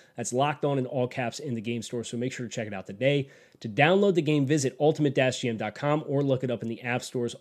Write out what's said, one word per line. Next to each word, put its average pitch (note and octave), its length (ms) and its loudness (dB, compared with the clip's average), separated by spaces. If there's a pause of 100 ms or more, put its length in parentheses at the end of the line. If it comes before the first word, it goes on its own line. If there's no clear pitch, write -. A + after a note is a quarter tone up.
(160)
That's A#2+ 160 -6
Locked C#3+ 320 0
On C#3 140 0
in B2+ 80 -2
all B2 220 -2
caps A#2+ 320 -6
in C#3 160 -6
the A2+ 40 -6
game A#2 220 -4
store, A#2 220 -6
so - 120 -8
make B2 160 -4
sure B2 140 -8
to G#2 60 -12
check A2 160 -6
it G2+ 60 -8
out F#2+ 120 -10
today. C3+ 420 0 (320)
To B2 80 -6
download F3 460 4
the E3 80 4
game, C#3+ 240 4
visit C3+ 320 2
ultimate D3 380 2
dash C3 240 4
G B2+ 80 -2
M A2+ 80 -2
dot G#2+ 180 -4
com D3+ 320 0
or C#3+ 160 0
look C3+ 220 2
it B2 80 -2
up A#2 100 -4
in A#2 60 -6
the A2+ 140 -8
app B2 200 -2
stores. A#2+ 380 -4